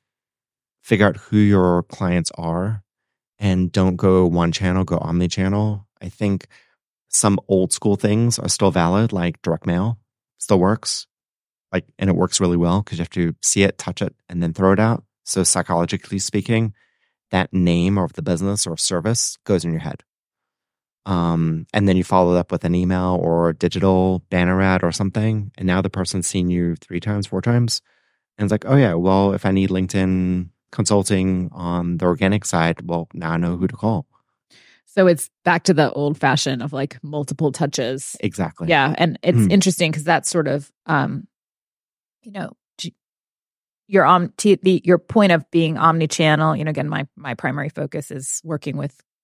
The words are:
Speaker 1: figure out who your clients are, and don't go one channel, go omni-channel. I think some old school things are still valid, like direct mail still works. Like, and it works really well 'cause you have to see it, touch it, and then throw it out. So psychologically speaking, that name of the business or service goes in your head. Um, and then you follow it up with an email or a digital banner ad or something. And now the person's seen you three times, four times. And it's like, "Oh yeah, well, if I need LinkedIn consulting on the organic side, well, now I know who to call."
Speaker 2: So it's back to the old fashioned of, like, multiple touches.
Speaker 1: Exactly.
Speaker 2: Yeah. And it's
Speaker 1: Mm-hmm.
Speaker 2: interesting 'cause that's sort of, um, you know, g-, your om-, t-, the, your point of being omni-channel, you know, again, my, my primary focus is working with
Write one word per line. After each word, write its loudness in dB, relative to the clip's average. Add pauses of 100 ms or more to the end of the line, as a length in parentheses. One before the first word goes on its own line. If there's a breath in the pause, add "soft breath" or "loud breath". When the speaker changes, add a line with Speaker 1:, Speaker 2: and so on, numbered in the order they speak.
(800)
Speaker 1:
figure 2
out 0
who -2
your 4
clients -4
are, -6 (560)
and 0
don't 2
go 4
one 0
channel, -2
go -2
omni-channel. -2 (140)
I -12
think -4 (640 soft breath)
some 0
old 2
school 0
things 0
are -6
still 2
valid, 2
like -4
direct -2
mail -2 (400)
still 2
works. 0 (680)
Like, -4 (140)
and 2
it 2
works 0
really 2
well 2
'cause -8
you -6
have -8
to -2
see 0
it, 0
touch -8
it, -6 (120)
and -6
then -2
throw 4
it 2
out. 2 (200)
So -2
psychologically -2
speaking, -2 (560)
that -2
name 2
of -4
the -12
business -2
or -6
service -4
goes 0
in -4
your -4
head. -10 (1000)
Um, 0
and 2
then 4
you 2
follow 4
it 4
up -4
with -4
an 0
email 0
or 2
a -2
digital 0
banner 0
ad 2
or 0
something. -2
And -4
now 2
the -4
person's -4
seen -2
you 0
three -10
times, -4
four -4
times. 0 (560)
And -2
it's -2
like, -2
"Oh 2
yeah, 4
well, 2
if -6
I 0
need 2
LinkedIn -2 (220)
consulting 0
on -4
the -2
organic 0
side, -2
well, -6
now -6
I -2
know -2
who -2
to -6
call." -2 (760 soft breath)
Speaker 2:
So 2
it's 2 (140)
back 2
to 4
the 4
old -2
fashioned 0
of, -8
like, -8
multiple -4
touches. -4
Speaker 1:
Exactly. -4
Speaker 2:
Yeah. 2
And 0
it's 2
Speaker 1:
Mm-hmm. 4
Speaker 2:
interesting 2
'cause -6
that's 0
sort -2
of, -4 (140)
um, -2 (920)
you -20
know, -10 (260)
g-, -10 (920)
your 4
om-, 4
t-, 4
the, 2
your 4
point 2
of 0
being 0
omni-channel, 2
you -4
know, -4
again, -4
my, -6
my -10
primary -6
focus -8
is -8
working -6
with -10 (220)